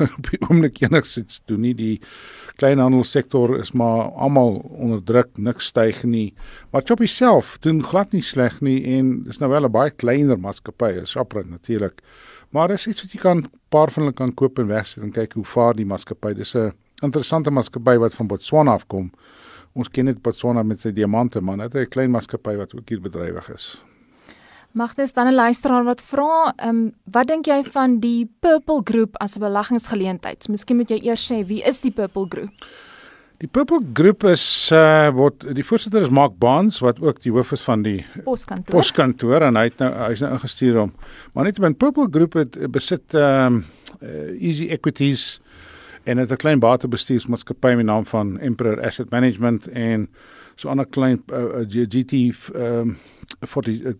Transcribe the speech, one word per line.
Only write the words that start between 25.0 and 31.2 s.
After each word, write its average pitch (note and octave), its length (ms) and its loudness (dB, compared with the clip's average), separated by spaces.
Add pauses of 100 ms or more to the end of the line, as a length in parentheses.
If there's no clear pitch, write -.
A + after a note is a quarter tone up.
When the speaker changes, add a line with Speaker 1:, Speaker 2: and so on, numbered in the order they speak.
Speaker 2:
dan B3 140 2
'n C4 80 4
luisteraar B3 480 2
wat A#3+ 180 -2
vra, D4+ 560 0
ehm, A3+ 320 -2 (140)
wat A#3+ 240 0
dink D#4+ 180 -2
jy C#4+ 180 2
van C4 360 0
die A#3 280 -2 (120)
Purple D#4 440 2
Group A3 380 0
as G3+ 140 -6
'n G3+ 40 -10
beleggingsgeleentheid? G3+ 1080 -4
Miskien G#3+ 280 -2
moet A#3+ 120 0
jy A3 140 0
eers A#3 280 -4